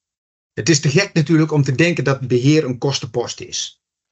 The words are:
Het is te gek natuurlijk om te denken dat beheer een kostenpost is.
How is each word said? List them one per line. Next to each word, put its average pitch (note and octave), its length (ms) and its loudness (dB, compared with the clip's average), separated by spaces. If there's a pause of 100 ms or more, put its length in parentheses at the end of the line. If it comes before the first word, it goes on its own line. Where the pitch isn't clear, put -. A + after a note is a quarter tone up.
(560)
Het - 120 -4
is D#3 120 4
te D3+ 80 0
gek F#3 240 0
natuurlijk D#3 400 2
om D3 100 2
te C#3 120 0
denken D#3+ 300 0
dat C3+ 240 -2
beheer C#3 360 4
een B2+ 140 -6
kostenpost A#2 600 -6
is. - 420 -12 (300)